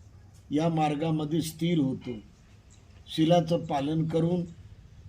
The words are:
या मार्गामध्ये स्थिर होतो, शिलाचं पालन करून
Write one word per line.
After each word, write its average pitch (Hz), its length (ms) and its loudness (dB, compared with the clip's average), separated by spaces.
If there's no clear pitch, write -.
या 160 140 2
मार्गामध्ये 156 720 0
स्थिर 165 380 0
होतो, 127 320 -2
शिलाचं 170 420 4
पालन 156 500 -2
करून 170 340 0